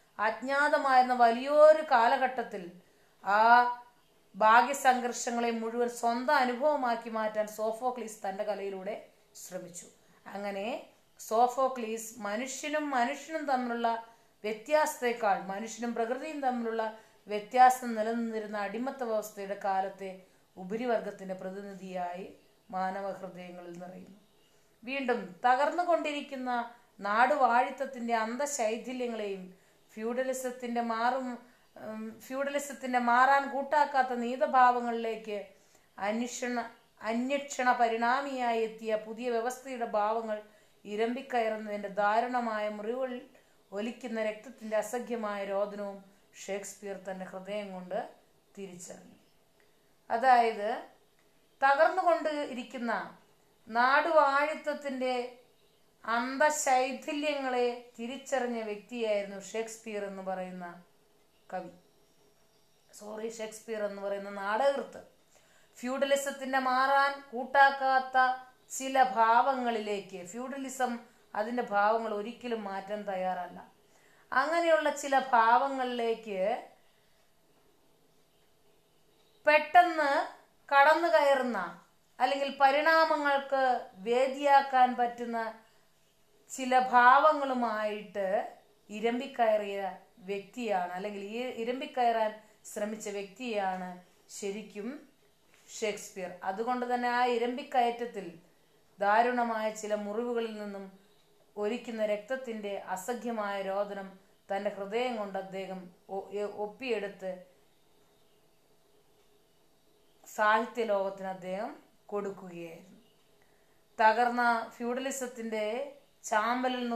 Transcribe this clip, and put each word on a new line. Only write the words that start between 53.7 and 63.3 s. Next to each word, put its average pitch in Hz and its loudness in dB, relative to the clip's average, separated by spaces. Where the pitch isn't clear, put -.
നാടുവാഴിത്തത്തിന്റെ 285 2
അന്തശൈഥില്യങ്ങളെ 269 0
തിരിച്ചറിഞ്ഞ 247 -4
വ്യക്തിയായിരുന്നു 202 -4
ഷേക്സ്പിയർ 220 -8
എന്ന് 190 -12
പറയുന്ന 185 -8
കവി. 185 -8
സോറി, 214 -8